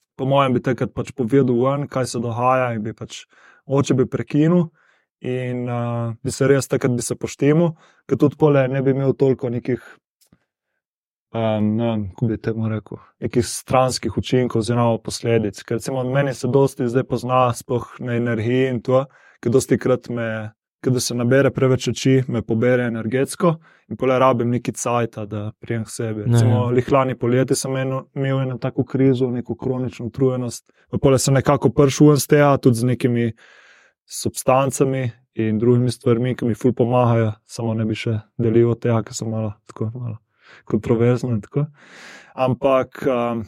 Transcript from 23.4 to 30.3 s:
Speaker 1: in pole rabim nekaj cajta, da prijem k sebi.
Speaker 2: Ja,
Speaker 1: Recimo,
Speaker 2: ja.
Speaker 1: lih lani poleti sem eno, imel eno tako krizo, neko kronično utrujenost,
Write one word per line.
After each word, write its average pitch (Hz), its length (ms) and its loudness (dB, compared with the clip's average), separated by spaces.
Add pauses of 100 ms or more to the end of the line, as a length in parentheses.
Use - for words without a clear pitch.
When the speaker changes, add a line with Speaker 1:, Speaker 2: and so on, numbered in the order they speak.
Speaker 1:
in 110 60 -10
pole 131 200 0
rabim 123 340 2
nekaj 120 240 -4
cajta, 117 500 -4
da 104 320 -8
prijem 117 260 -6
k - 80 -12
sebi. 110 300 -6
Speaker 2:
Ja, 107 80 -6
Speaker 1:
Recimo, 113 320 4
Speaker 2:
ja. 120 100 -2
Speaker 1:
lih 123 180 0
lani 131 280 2
poleti 127 380 0
sem 135 200 -4
eno, 131 380 -4
imel 135 280 -2
eno 131 180 -4
tako 131 260 -4
krizo, 131 440 2
neko 120 280 -6
kronično 127 500 -6
utrujenost, 127 640 -4 (140)